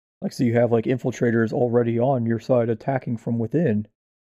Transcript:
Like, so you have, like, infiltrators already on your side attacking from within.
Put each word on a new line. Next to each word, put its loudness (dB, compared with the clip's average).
Like, -6
so -4
you 2
have, 4
like, 2
infiltrators 0
already 0
on 0
your 0
side 0
attacking -4
from -4
within. 0